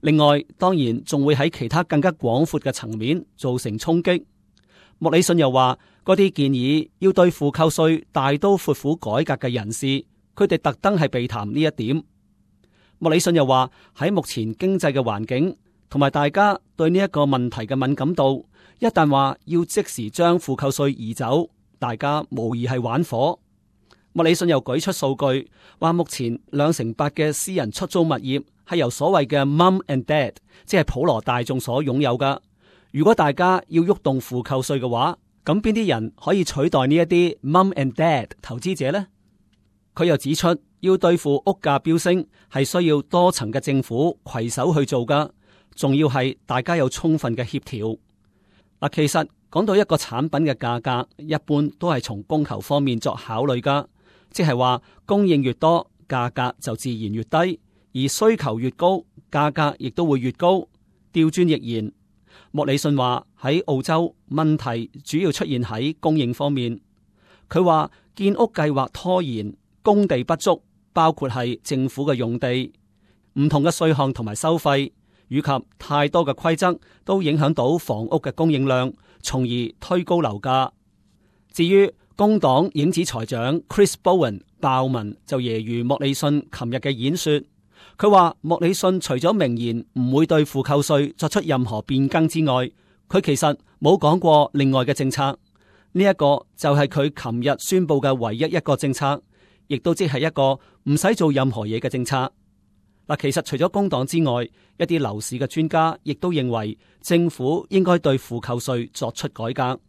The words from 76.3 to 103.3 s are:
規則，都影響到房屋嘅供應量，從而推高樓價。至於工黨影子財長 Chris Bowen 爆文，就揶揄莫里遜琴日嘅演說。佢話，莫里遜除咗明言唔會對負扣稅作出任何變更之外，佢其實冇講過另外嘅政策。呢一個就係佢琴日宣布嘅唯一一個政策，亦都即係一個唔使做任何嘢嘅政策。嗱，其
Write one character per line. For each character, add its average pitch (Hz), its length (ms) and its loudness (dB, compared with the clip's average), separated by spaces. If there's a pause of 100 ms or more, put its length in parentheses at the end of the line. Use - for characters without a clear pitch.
規 165 220 0
則， - 240 -2 (240)
都 196 180 0
影 151 160 0
響 165 160 2
到 135 240 2
房 113 260 -4
屋 151 180 -2
嘅 135 120 -6
供 160 180 0
應 135 160 0
量， 127 260 0 (280)
從 131 220 -4
而 120 60 -2 (300)
推 180 240 -2
高 175 180 0
樓 107 180 -4
價。 131 300 0 (840)
至 170 140 0
於 196 260 4 (240)
工 214 240 2
黨 156 340 2
影 151 180 0
子 170 100 -2
財 117 240 -6
長 127 380 -4
Chris - 380 2
Bowen 156 400 2 (180)
爆 131 260 0
文， 113 400 -4
就 135 140 -4
揶 113 200 -2
揄 117 240 -4
莫 123 160 0
里 139 140 0
遜 143 300 0 (120)
琴 117 160 -8
日 127 60 -6
嘅 135 140 -4
演 135 260 -2
說。 147 240 0 (540)
佢 208 160 2
話， 180 300 6
莫 165 180 0
里 170 120 2
遜 185 280 0
除 - 160 -4
咗 165 180 2
明 139 240 0
言 117 260 -4 (100)
唔 127 240 0
會 156 100 4
對 156 180 2
負 135 160 -4
扣 143 180 0
稅 143 360 0
作 160 120 -4
出 208 160 0
任 131 220 0
何 107 160 -6
變 135 260 0
更 160 200 2
之 160 180 0
外， 127 240 0 (400)
佢 185 120 2
其 143 140 0
實 147 200 0 (240)
冇 165 200 4
講 156 200 4
過 156 340 4
另 139 180 2
外 131 140 2
嘅 135 80 -2
政 135 160 -2
策。 139 140 -2 (720)
呢 185 100 2
一 196 100 4
個 143 320 2 (100)
就 143 200 2
係 147 100 4
佢 139 460 -4
琴 120 200 -2
日 131 80 0
宣 185 280 0
布 147 120 2
嘅 139 140 2
唯 113 220 -2
一 117 40 -8
一 160 200 0
個 147 160 0
政 139 180 -2
策， 143 260 -2 (460)
亦 143 120 -4
都 170 180 0
即 180 120 0
係 135 200 0
一 - 20 0
個 135 300 0 (240)
唔 143 120 2
使 196 200 2
做 160 160 2
任 135 180 2
何 110 160 -6
嘢 110 140 -4
嘅 131 100 -4
政 127 160 -4
策。 131 260 -2 (760)
嗱， 151 120 -2
其 143 120 -2